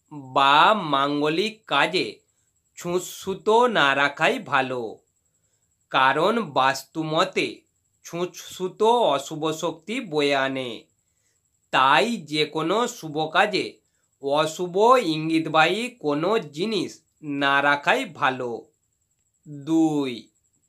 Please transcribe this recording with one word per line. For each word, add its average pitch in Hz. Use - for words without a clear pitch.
বা 139
মাঙ্গলিক 151
কাজে 156
ছুঁচ 175
সুতো 202
না 143
রাখাই 151
ভালো, 131
কারণ 147
বাস্তুমতে 156
ছুঁচ 170
সুতো 185
অশুভ 147
শক্তি 175
বয়ে 143
আনে। 131
তাই 147
যে 151
কোনো 165
শুভ 151
কাজে 180
অশুভ 156
ইঙ্গিতবাহী 160
কোনো 151
জিনিস 180
না 139
রাখাই 143
ভালো। 127
দুই, 156